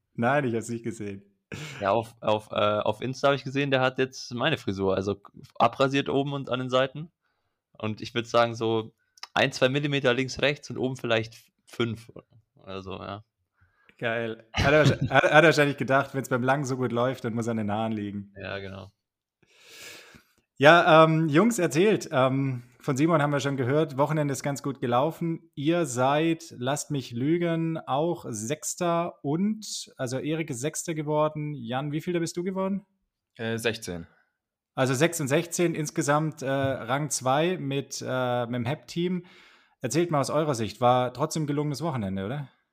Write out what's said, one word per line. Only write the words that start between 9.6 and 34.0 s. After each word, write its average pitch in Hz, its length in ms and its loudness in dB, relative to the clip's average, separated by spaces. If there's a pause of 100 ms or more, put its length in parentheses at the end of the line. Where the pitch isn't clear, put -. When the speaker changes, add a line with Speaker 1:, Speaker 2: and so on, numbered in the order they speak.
Speaker 2:
Millimeter 139 460 0
links, 131 260 -4
rechts 143 300 -2
und 123 80 -8
oben 131 180 -4
vielleicht 113 380 -2 (320)
fünf 117 440 -4 (440)
oder 95 280 -14
so, 92 100 -12
ja. 98 320 -10 (760)
Speaker 1:
Geil. 113 560 -4
Hat 139 180 2
er 151 140 6
wahrsch-, - 140 4
<laughs> 131 100 -4
hat, 139 140 6
hat 180 80 2
er 156 100 8
wahrscheinlich 147 340 6
gedacht, 135 380 0
wenn's 131 140 -6
beim 123 160 0
Langen 135 200 0
so 131 120 -4
gut 123 160 -2
läuft, 120 320 -2
dann 110 100 -4
muss 113 140 -4
an 113 80 -2
den 104 160 -2
Haaren 113 200 -2
liegen. 101 480 -8
Speaker 2:
Ja, 98 200 -8
genau. 98 320 -14 (1700)
Speaker 1:
Ja, 160 460 10
ähm, 160 240 4
Jungs, 190 300 4
erzählt. 170 540 2
Ähm, 131 500 2 (160)
von 143 180 -2
Simon 160 240 4
haben 147 120 0
wir 143 80 0
schon 139 160 -2
gehört, 139 400 0
Wochenende 147 340 2
ist 135 140 -6
ganz 139 180 -4
gut 139 180 -6
gelaufen. 160 760 -2
Ihr 160 300 0
seid, 143 680 0
lasst 135 360 -4
mich 135 180 -6
lügen, 165 680 -2
auch 156 500 -2
Sechster 160 960 -4
und, 202 720 -4
also 131 220 -4
Erik 151 320 -4
ist 120 100 -8
Sechster 156 340 -6
geworden. 151 600 -2
Jan, 131 360 -6
wie 151 100 -4
viel 180 120 -4
da 175 80 0
bist 165 160 -6
du 175 80 -4
geworden? 190 420 -4 (500)
Speaker 3:
Äh, 113 220 -4
sechzehn. 92 480 -4 (720)